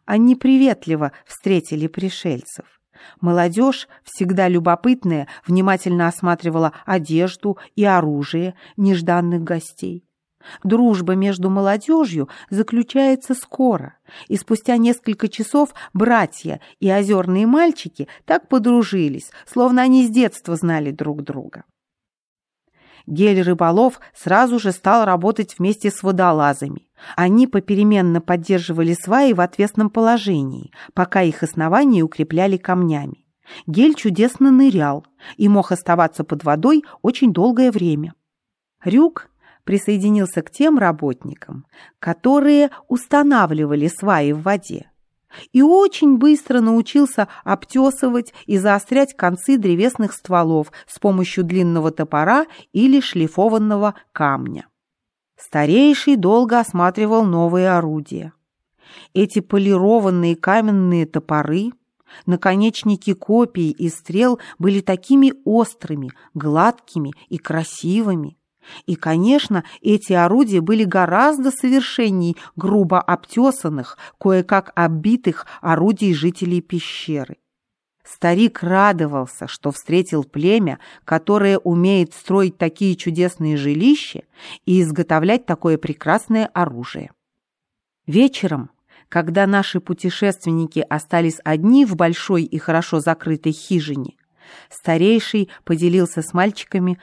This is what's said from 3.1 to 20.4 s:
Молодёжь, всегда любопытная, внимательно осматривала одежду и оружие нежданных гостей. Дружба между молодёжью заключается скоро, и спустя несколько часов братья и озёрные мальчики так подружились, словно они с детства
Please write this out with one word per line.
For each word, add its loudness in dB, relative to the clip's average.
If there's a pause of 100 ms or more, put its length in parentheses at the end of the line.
Молодёжь, 0 (160)
всегда -2
любопытная, 0 (180)
внимательно 0
осматривала -2 (120)
одежду -4 (160)
и 0
оружие -2 (220)
нежданных 0
гостей. -10 (580)
Дружба 2
между -2
молодёжью 0 (220)
заключается 0
скоро, -4 (320)
и -2
спустя -2
несколько 0
часов -2 (180)
братья -2 (180)
и -2
озёрные 0
мальчики 0 (180)
так -2
подружились, 0 (120)
словно 2
они 4
с -4
детства 0